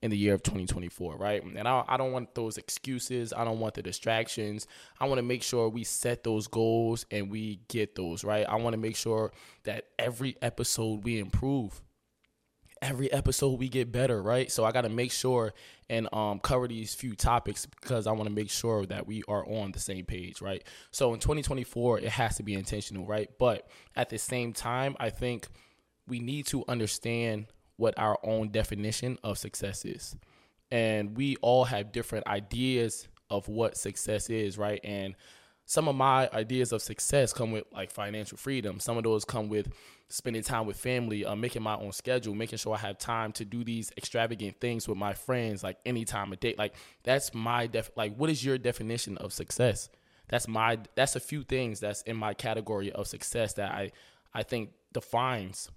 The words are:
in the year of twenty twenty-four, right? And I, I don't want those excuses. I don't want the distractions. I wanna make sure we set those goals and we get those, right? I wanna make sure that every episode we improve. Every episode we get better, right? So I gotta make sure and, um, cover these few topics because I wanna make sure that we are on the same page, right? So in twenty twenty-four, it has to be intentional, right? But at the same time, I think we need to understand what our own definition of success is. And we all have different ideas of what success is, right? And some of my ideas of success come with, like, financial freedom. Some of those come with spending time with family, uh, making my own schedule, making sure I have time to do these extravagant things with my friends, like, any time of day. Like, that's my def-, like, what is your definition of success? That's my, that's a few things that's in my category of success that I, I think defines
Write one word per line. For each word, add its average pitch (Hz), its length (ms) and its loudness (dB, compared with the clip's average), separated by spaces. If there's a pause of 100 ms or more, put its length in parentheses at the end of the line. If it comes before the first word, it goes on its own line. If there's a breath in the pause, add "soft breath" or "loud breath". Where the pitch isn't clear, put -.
in 117 100 0
the 104 60 2
year 101 160 6
of 95 100 4
twenty 95 220 0
twenty-four, 87 520 -4
right? 101 260 0
And 101 260 -2
I, 127 180 6
I 127 120 2
don't 131 140 2
want 123 220 -4
those 110 220 -2
excuses. 120 800 -4
I 117 100 0
don't 113 160 0
want 110 140 -2
the 104 80 -6
distractions. 107 840 0 (320 loud breath)
I 135 80 2
wanna 131 160 4
make 120 200 0
sure 117 260 4
we 113 160 -2
set - 400 -2
those 107 220 2
goals 113 640 4
and 101 200 -2
we 107 380 -6
get 110 260 0
those, 87 300 -2
right? 104 220 4
I 107 100 2
wanna 113 220 2
make 110 180 -2
sure 110 360 0 (320 loud breath)
that 104 200 -4 (140)
every 120 440 -4
episode 113 640 -2
we 117 140 -2
improve. 117 640 -2 (1000)
Every 135 320 0
episode 135 460 2
we 131 100 0
get 123 220 2
better, 123 320 2
right? 123 300 2
So 113 120 4
I 110 60 6
gotta 120 180 2
make 120 220 0
sure 120 420 2 (380 loud breath)
and, 113 220 0
um, 104 260 2
cover 127 300 2
these 113 260 -6
few 120 220 -6
topics 120 500 2
because 113 400 -2
I 107 60 2
wanna 107 180 0
make 104 200 -2
sure 110 360 2
that 95 180 -4
we 107 220 -6
are 104 220 0
on 101 240 -2
the - 80 -6
same 92 240 -4
page, 90 360 -8
right? 98 220 -4 (300 loud breath)
So 123 200 4
in 113 60 -4
twenty 151 240 2
twenty-four, 120 560 2
it - 120 -2
has 110 260 2
to 110 80 -6
be 101 100 -2
intentional, 98 500 -4
right? 107 320 -2
But 120 300 4 (300 loud breath)
at 120 140 0
the 113 80 -6
same 120 340 -2
time, 127 480 0
I 113 100 0
think 123 380 -4 (580 soft breath)
we 123 140 -4
need 135 280 -4
to 135 200 -2
understand 117 760 0 (320)
what 110 200 2
our 107 240 4
own 110 300 0
definition 110 720 0
of 104 140 -2
success 98 460 -6
is. - 300 -8 (560 soft breath)
And 110 460 2
we 139 260 2
all 127 220 8
have 107 260 -2
different 110 380 -4
ideas 117 800 0 (200)
of 101 200 -2
what 110 280 0
success - 540 -2
is, 107 260 0
right? 104 280 -2
And 98 320 -6 (480 loud breath)
some 160 240 2
of 139 80 2
my 131 360 6
ideas 117 400 0
of 110 80 0
success 127 520 2
come 110 200 0
with, 110 200 -2
like, 95 180 -8
financial 104 480 -6
freedom. 107 420 -2
Some 117 160 0
of 117 80 0
those 110 200 4
come 110 260 -2
with 104 180 2 (400 loud breath)
spending 113 340 -2
time 113 220 0
with 104 140 -4
family, 120 480 0
uh, 104 100 -2
making 117 260 -2
my 107 140 0
own 104 160 -6
schedule, 120 420 0
making 110 220 -4
sure 110 180 -2
I 104 40 -2
have 101 180 -4
time 110 360 -2
to 113 120 -6
do 117 180 -4
these 113 360 -4
extravagant 113 640 -2
things 117 260 -2
with 110 80 0
my 101 160 -2
friends, 113 500 -2
like, 95 220 -6
any 117 220 0
time 101 260 -4
of 90 80 -8
day. 117 160 2
Like, 104 180 0 (280 loud breath)
that's 135 320 2
my 117 320 0
def-, 117 300 -2
like, 107 200 0
what 151 140 2
is 135 120 0
your 131 140 2
definition 117 600 -2
of - 160 -8
success? - 560 2 (380 soft breath)
That's 120 200 0
my, 113 300 4 (180)
that's 135 200 4
a 127 40 -4
few 151 220 -6
things 123 380 -2
that's 104 220 -2
in 113 140 -4
my 107 160 -2
category 107 580 -2
of 101 160 -4
success 110 460 -2
that 98 180 -2
I, 98 220 -4 (400 loud breath)
I 110 120 -2
think 113 260 -4 (240)
defines 117 840 -2